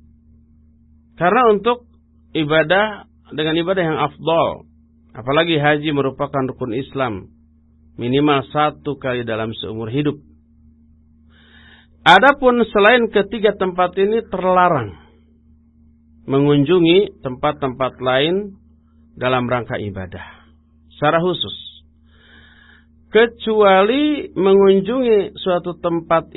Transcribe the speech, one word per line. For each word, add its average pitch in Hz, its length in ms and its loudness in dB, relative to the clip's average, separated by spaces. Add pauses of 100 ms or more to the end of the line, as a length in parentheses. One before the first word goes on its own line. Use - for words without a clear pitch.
(1200)
Karena 214 320 4
untuk 220 320 -2 (480)
ibadah, 160 720 0 (240)
dengan 156 320 -4
ibadah 185 240 -2
yang 156 120 -2 (120)
afdol, 143 560 -2 (480)
apalagi 147 480 -2
haji 151 320 0
merupakan 135 560 -4
rukun 123 240 -8
Islam, 127 560 -8 (640)
minimal 139 560 0
satu 147 480 -4
kali 123 240 -6
dalam 110 320 -6
seumur 110 400 -10
hidup. 143 240 -2 (1900)
Adapun 254 640 6
selain 220 400 4
ketiga 202 480 0
tempat 180 400 -2
ini 214 320 0
terlarang 180 640 0 (1400)
mengunjungi 151 920 2
tempat-tempat 131 760 -6
lain 160 640 -2 (560)
dalam 123 320 -2
rangka 120 320 -4
ibadah 95 400 -12 (720)
secara 156 240 0
khusus, - 640 -6 (1300)
kecuali 220 1200 2
mengunjungi 196 1000 2
suatu 175 480 -6
tempat 165 540 -2